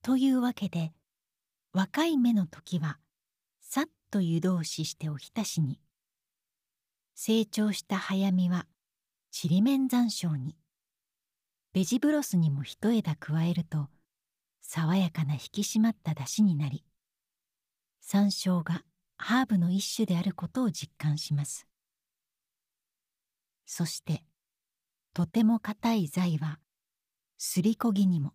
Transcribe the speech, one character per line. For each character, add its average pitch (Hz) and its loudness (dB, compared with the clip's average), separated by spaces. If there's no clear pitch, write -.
と 254 2
い 262 4
う 254 4
わ 247 0
け 196 -4
で、 160 -4
若 190 0
い 320 2
芽 240 4
の 196 2
時 - -8
は 147 -4
さ - -2
っ - 0
と 202 0
湯 165 2
通 180 0
し - -6
し - -8
て 160 -8
お 147 -6
ひ - -16
た 220 -4
し - -4
に。 135 -2
成 220 0
長 214 0
し - -6
た 196 -4
早 196 0
実 180 2
は 180 -2
ち - -6
り 185 4
め 269 4
ん 262 0
山 247 2
椒 170 -2
に。 131 -8
ベ 190 2
ジ 254 0
ブ 294 4
ロ 294 2
ス - -2
に 160 4
も 139 -2
一 208 -2
枝 185 0
加 160 -2
え 175 0
る 170 -2
と、 147 -4
爽 160 -2
や 185 2
か 160 -4
な 143 -2
引 127 -6
き 202 -6
締 214 0
ま 226 4
っ - -6
た 156 -2
出 131 -6
汁 214 2
に 170 2
な 147 -2
り、 131 -8
山 202 2
椒 180 0
が 165 -4
ハ 247 0
ー 254 0
ブ 202 2
の 170 2
一 196 -2
種 220 0
で 175 0
あ 175 -2
る 190 -2
こ - -8
と 254 -4
を 220 0
実 - -12
感 151 -2
し - -4
ま 143 -2
す。 - -12
そ - -4
し - -8
て、 - -6
と 175 0
て 220 2
も 226 4
硬 226 -2
い 180 0
材 175 0
は、 151 -6
す - -2
り 220 2
こ 233 0
ぎ 196 4
に 175 4
も。 139 -4